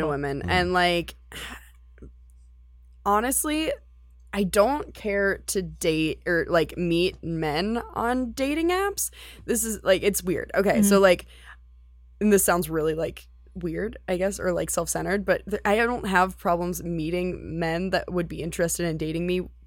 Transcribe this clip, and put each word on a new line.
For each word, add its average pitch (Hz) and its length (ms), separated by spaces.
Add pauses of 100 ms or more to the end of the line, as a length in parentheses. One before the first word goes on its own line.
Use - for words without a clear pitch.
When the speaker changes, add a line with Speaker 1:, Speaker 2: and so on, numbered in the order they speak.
Speaker 1:
Bumble. 156 120
Speaker 2:
and 143 100
women. 139 240
Speaker 3:
Mm. - 60
Speaker 2:
And, 180 220
like, 175 400 (1900)
honestly, 277 680 (600)
I 202 120
don't 220 500
care 202 440 (100)
to 196 140
date 160 640
or, 170 220
like, 160 280
meet 170 460
men 165 600 (120)
on 240 380
dating 294 380
apps. 392 400 (360)
This 233 180
is, 220 180
like, 190 200
it's 196 200
weird. 175 320
Okay, 202 280
so, 202 140
Speaker 1:
Mm-hmm. 196 60
Speaker 2:
like, 185 240 (960)
and 208 120
this 196 120
sounds 175 240
really, 160 260
like, - 320 (280)
weird, 175 420 (120)
I 185 80
guess, 190 240
or, 180 120
like, 165 180
self-centered, 170 540
but 185 240
th-, 196 160
I 208 120
don't 233 300
have 185 320
problems 175 440
meeting 170 760
men 170 320
that 180 220
would 175 160
be 156 140
interested 170 440
in 160 120
dating 160 280
me 180 160 (240)